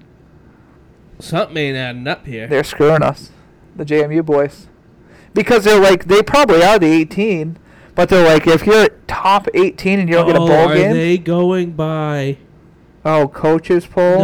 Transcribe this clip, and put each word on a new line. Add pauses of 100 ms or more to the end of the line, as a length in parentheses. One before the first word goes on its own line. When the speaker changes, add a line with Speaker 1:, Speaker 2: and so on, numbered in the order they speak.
(1200)
Speaker 1:
Something
ain't
adding
up
here.
Speaker 2:
They're
screwing
us, (460)
the
J
M
U
boys, (640)
because
they're
like,
they
probably
are
the
eighteen, (360)
but
they're
like,
if
you're (180)
top
eighteen
and
you
don't
get
a
Speaker 1:
Oh,
Speaker 2:
bowl
Speaker 1:
are
Speaker 2:
game.
Speaker 1:
they
going
by (640)
Speaker 2:
Oh,
coaches
poll?